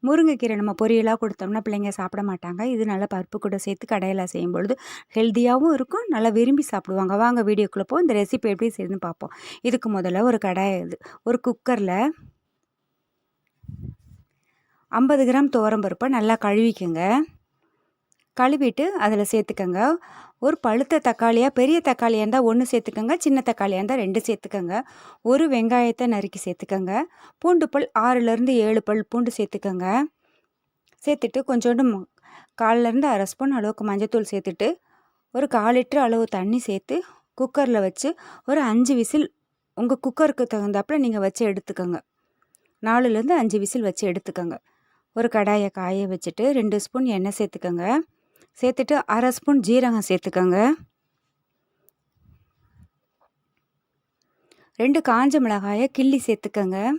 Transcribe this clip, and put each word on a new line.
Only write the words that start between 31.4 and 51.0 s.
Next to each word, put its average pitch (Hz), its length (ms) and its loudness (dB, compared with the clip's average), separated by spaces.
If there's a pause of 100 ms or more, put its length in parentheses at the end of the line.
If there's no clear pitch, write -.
கொஞ்சோண்டு 240 380 2
மு-, 196 180 -2 (560)
கால்ல 233 300 2
இருந்து 277 220 2
அரை 196 180 0
ஸ்பூன் 269 260 -2
அளவுக்கு 214 320 -4
மஞ்சத்தூள் 208 400 -2
சேர்த்துட்டு, 196 380 -4 (680)
ஒரு 269 200 0
கால் 226 220 4
லிட்டர் 269 280 0
அளவு 226 300 0
தண்ணி 202 320 0
சேர்த்து 214 300 -4 (420)
குக்கர்ல 254 460 0
வச்சு 220 240 -4 (400)
ஒரு 294 200 2
அஞ்சு 240 300 2
விசில் 294 260 0 (560)
உங்க 247 240 0
குக்கருக்கு 269 480 0
தகுந்தாப்புல 208 520 -2
நீங்க 214 200 -2
வச்சு 196 240 -2
எடுத்துக்கங்க. 185 500 -6 (880)
நாலுல 233 300 2
இருந்து 277 240 2
அஞ்சு 214 220 0
விசில் 226 240 -4
வச்சு 190 240 -4
எடுத்துக்கங்க. 175 440 -6 (600)
ஒரு 233 180 0
கடாயை 208 320 2 (120)
காய 190 340 -4
வச்சுட்டு 180 320 -4 (140)
ரெண்டு 208 260 0
ஸ்பூன் 254 320 -2
எண்ணெய் 196 220 -4
சேர்த்துக்கங்க. 175 440 -6 (760)
சேர்த்துட்டு 254 340 0 (200)
அரை 240 200 2
ஸ்பூன் 285 320 2
ஜீரகம் 233 400 2
சேர்த்துக்கங்க. 180 500 0 (4000)